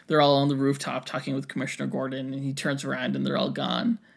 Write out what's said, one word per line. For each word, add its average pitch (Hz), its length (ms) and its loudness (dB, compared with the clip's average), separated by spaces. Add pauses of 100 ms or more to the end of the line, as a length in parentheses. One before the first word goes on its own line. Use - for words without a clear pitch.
they're 156 140 4
all 143 160 8
on 143 100 4
the 143 80 2
rooftop 135 500 0
talking 139 300 -6
with 139 140 -6
Commissioner 135 380 -6
Gordon, 131 460 -4
and 135 100 -6
he 135 100 -4
turns 139 320 -2
around 131 320 -2
and 135 80 0
they're 131 120 0
all 135 140 0
gone. 135 480 0 (180)